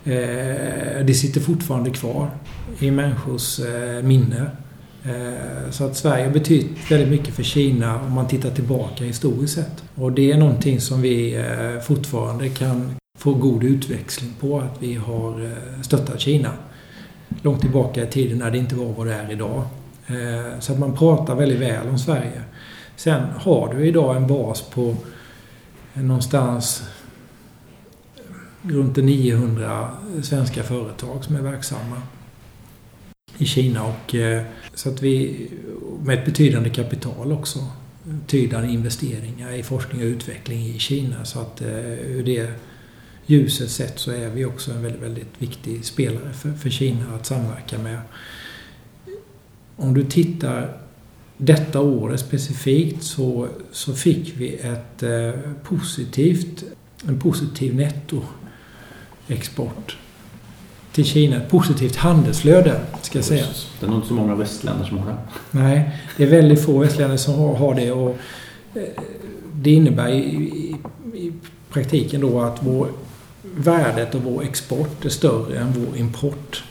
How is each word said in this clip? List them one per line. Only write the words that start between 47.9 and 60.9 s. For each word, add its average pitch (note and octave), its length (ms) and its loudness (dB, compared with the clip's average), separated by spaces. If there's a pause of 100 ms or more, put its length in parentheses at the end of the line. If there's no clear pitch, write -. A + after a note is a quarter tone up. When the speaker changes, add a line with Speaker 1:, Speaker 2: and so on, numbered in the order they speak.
Speaker 1:
Om C3 180 0
du C#3 100 4
tittar C3 760 -2 (600)
detta D3 440 4
året C3 380 2
specifikt C#3 840 0
så, B2+ 440 -2 (240)
så - 220 -8
fick - 440 0
vi B2 180 -6
ett, A#2+ 480 -8
eh, A#2 280 0 (320)
positivt, - 1000 0 (440)
en C3+ 120 0
positiv D3 560 -2 (1500)
nettoexport - 680 -6 (920)